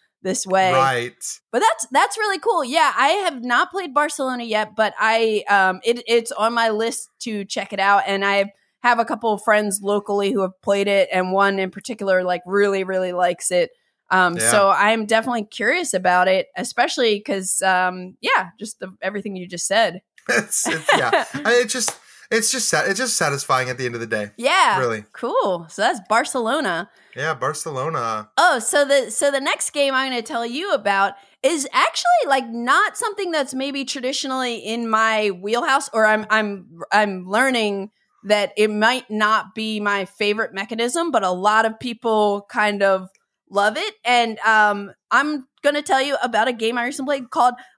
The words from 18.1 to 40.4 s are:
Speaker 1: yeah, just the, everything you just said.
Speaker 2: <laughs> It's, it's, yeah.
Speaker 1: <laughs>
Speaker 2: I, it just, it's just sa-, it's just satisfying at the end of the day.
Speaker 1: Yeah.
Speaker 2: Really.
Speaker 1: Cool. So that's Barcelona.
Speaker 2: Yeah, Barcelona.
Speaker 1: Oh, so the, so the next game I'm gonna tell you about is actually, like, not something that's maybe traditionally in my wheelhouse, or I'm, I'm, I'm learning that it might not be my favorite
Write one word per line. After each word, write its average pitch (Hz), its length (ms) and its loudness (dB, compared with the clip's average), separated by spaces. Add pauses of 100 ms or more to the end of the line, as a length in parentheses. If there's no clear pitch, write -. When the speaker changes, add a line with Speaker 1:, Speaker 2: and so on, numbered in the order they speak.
Speaker 1:
yeah, 190 280 0 (100)
just 214 200 -14
the, 190 220 -14
everything 196 340 -6
you 180 120 -10
just 175 200 -8
said. 196 340 0 (140)
Speaker 2:
<laughs> - 140 -10
It's, - 380 0
it's, 160 280 -2
yeah. 262 340 2
Speaker 1:
<laughs> - 40 -16 (100)
Speaker 2:
I, 240 180 4
it 226 80 -2
just, 254 200 -2 (420)
it's 220 200 0
just 247 180 -2
sa-, 151 160 2
it's 196 140 -2
just 247 180 -2
satisfying 139 520 0
at 123 100 -6
the 127 60 -4
end 120 100 -4
of 117 60 -6
the 117 60 -8
day. 107 300 -4
Speaker 1:
Yeah. 262 420 2
Speaker 2:
Really. 113 320 -2
Speaker 1:
Cool. 202 580 -2
So - 120 -8
that's 240 260 0
Barcelona. 226 800 -2 (260)
Speaker 2:
Yeah, 151 180 -2
Barcelona. 131 1040 -6
Speaker 1:
Oh, 302 220 4
so 285 260 2
the, 269 260 2
so 285 200 0
the 269 100 -2
next 320 300 -4
game 277 240 0
I'm 262 160 -2
gonna 240 100 -4
tell 240 240 -6
you 311 280 -6
about 202 400 0 (300)
is 277 300 0
actually, 640 540 2
like, 269 200 2
not 247 480 0
something 403 360 -4
that's 277 240 -2
maybe 277 280 -6
traditionally 262 760 -4
in 226 320 -6
my 220 420 2
wheelhouse, 233 600 0
or 220 140 4
I'm, 214 240 4
I'm, 208 380 -2 (240)
I'm 196 360 2
learning 214 640 0 (340)
that 202 340 2
it 214 120 4
might 220 400 0
not 214 460 0
be 220 240 -4
my 202 240 -2
favorite 208 500 -2